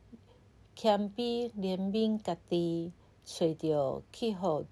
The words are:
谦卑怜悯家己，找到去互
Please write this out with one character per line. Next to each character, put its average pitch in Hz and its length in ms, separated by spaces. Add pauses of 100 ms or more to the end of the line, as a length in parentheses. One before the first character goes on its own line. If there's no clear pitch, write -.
(760)
谦 202 360
卑 240 400
怜 190 240
悯 214 440
家 175 160 (120)
己， 170 440 (320)
找 160 300
到 143 480 (100)
去 226 220
互 170 360